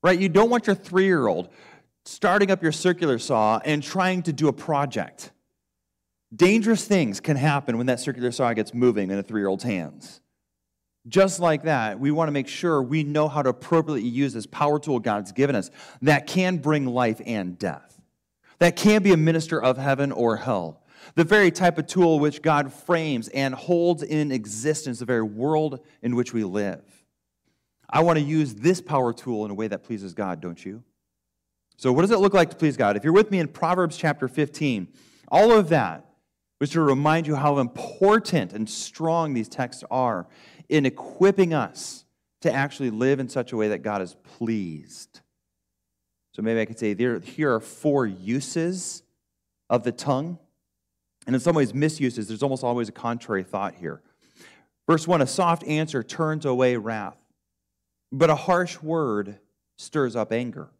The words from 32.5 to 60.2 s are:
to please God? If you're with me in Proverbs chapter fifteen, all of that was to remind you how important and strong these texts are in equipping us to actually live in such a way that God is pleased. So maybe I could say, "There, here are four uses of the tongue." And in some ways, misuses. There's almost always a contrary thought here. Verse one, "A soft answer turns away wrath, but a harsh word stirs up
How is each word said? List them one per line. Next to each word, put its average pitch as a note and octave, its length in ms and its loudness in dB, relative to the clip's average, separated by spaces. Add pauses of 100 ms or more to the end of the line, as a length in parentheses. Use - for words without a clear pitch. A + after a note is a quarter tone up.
to - 60 -16
please C#3+ 200 0
God? G2+ 200 2
If G#2 60 -4
you're D#3+ 100 2
with G#3 200 6
me F#3+ 80 2
in D3+ 80 -2
Proverbs F3 480 -2
chapter C#3+ 320 -2
fifteen, C#3 580 -2 (420)
all G#3 220 6
of G#3 200 6
that G2+ 360 0 (540)
was D3 80 -2
to E3 140 0
remind D3+ 440 2
you D3+ 100 -2
how C#3+ 220 2
important E3 960 0
and A2 160 -6
strong D#3+ 640 -4
these A2+ 160 -4
texts - 420 -8
are A#2 380 -2 (400)
in D3+ 160 2
equipping F#3 720 2
us - 500 -6 (380)
to E3 100 0
actually C#3 380 -2
live B2+ 280 0
in C3 120 -6
such B2 200 -6
a B2 60 -6
way G#2+ 120 0
that G#2 100 -2
God G#2 240 -4
is F2 200 -10
pleased. F#2+ 1000 -8 (1120)
So - 80 -10
maybe A2+ 180 0
I G#2+ 60 -2
could A2 120 -14
say, G#2+ 140 -2
"There, A#2 260 -2
here C3+ 360 -2
are A2+ 60 -2
four C#3 460 -2
uses C3+ 960 -6 (680)
of A#2+ 140 0
the B2 60 -2
tongue." D3+ 480 -4 (880)
And B2 80 -2
in B2+ 60 0
some E3 160 2
ways, C3+ 160 0
misuses. C3 560 -2
There's A2 140 -6
almost C3+ 200 -4
always A#2+ 280 -2
a - 20 -18
contrary A#2 500 -6
thought G2 320 -6
here. D#2 280 -12 (840)
Verse D#3+ 220 0
one, E3+ 140 4
"A B2+ 40 2
soft E3+ 380 0
answer D3+ 380 -2
turns D#3 420 -4
away B2+ 320 2
wrath, G#2+ 400 -8 (960)
but D3+ 160 2
a D3+ 80 2
harsh F3 460 -2
word A#2 580 -4 (380)
stirs C3 360 -4
up A2 160 -4